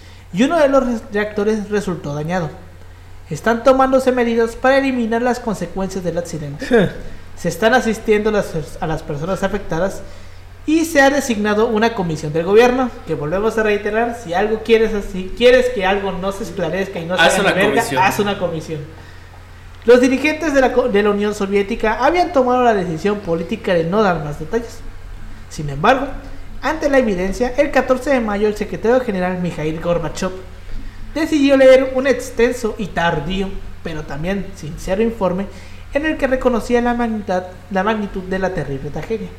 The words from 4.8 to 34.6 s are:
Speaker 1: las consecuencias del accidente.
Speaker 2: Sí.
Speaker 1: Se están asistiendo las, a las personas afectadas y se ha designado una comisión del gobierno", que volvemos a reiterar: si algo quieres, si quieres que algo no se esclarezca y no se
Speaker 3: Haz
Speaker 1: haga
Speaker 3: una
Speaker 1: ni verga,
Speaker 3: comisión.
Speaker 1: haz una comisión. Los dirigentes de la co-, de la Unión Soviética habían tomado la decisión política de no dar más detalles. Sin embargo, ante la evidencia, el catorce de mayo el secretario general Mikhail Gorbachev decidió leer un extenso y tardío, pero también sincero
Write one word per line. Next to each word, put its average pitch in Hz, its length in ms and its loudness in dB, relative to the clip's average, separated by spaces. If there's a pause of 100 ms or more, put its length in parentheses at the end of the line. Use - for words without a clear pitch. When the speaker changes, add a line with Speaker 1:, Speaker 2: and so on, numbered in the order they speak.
Speaker 1:
las 247 180 0
consecuencias 190 640 -4
del 170 140 -2
accidente. 151 480 -8
Speaker 2:
Sí. 254 100 2 (640)
Speaker 1:
Se - 100 -6
están 220 280 2
asistiendo 214 560 2
las, 208 160 0 (320)
a 175 80 -4
las 156 160 -4
personas 165 400 -4
afectadas 190 580 -2 (640)
y 311 200 2
se 294 160 2
ha 269 100 8
designado 214 560 0
una 226 260 2
comisión 156 400 -4
del 165 120 0
gobierno", 247 440 4 (160)
que 165 80 -4
volvemos 185 440 -2
a 220 60 0
reiterar: 214 600 0
si 165 100 -8
algo 214 300 0
quieres, 220 280 4 (200)
si 185 260 -6
quieres 247 380 6
que 190 100 0
algo 196 260 0
no 180 200 -4
se 214 120 -8
esclarezca 180 560 -4
y 160 60 -8
no 180 120 -4
se 165 40 2
Speaker 3:
Haz 175 120 6
Speaker 1:
haga 196 80 2
Speaker 3:
una 185 100 4
Speaker 1:
ni - 60 0
verga, 214 240 2
Speaker 3:
comisión. 139 220 0
Speaker 1:
haz 196 160 2
una 202 200 0
comisión. 165 400 -4 (1040)
Los 240 160 10
dirigentes 294 520 2
de 180 80 6
la - 120 4
co-, 240 160 2
de 202 140 4
la 208 80 6
Unión 202 220 0
Soviética 208 680 0
habían 339 300 2
tomado 254 300 4
la 233 100 6
decisión 190 460 -2
política 175 540 -2
de 165 120 2
no 196 180 0
dar 170 200 2
más 147 160 -6
detalles. - 400 -6 (720)
Sin 147 200 -8
embargo, 233 380 2 (540)
ante 302 280 -2
la 277 80 4
evidencia, 214 600 0
el 294 140 2
catorce 254 380 0
de 262 100 4
mayo 214 280 0
el 208 100 0
secretario 214 420 0
general 185 420 -2
Mikhail 160 380 -4
Gorbachev 165 520 -2 (840)
decidió 285 420 4
leer 262 380 8
un 262 120 0
extenso 233 720 0
y 202 100 -4
tardío, 170 600 0 (340)
pero 156 220 -8
también 160 420 -4 (100)
sincero 180 460 -4